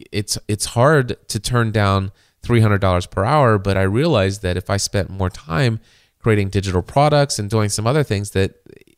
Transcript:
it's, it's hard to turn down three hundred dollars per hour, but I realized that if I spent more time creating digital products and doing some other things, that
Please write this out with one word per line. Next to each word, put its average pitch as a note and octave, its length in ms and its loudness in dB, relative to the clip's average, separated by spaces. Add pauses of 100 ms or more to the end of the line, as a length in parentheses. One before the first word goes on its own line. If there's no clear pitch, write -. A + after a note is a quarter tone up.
(100)
it's, - 360 -4
it's G#2 180 -4
hard C3+ 500 2 (120)
to A2 120 -6
turn A#2 320 -2
down G2 400 0 (300)
three A#2 200 2
hundred G#2 200 2
dollars F2+ 240 0
per - 180 -4
hour, A#2+ 360 2
but G2 180 -2
I F#2+ 60 0
realized G2+ 580 0
that F2+ 160 -2
if - 140 -8
I G2 60 -2
spent - 340 -4
more F#2+ 180 -4
time C#3 500 -2 (380)
creating G#2 320 0
digital F#2 320 0
products C#3+ 560 0
and G#2 100 -6
doing G#2 220 0
some G#2 160 -4
other C#3+ 160 2
things, G#2 300 -4
that G2 240 0 (420)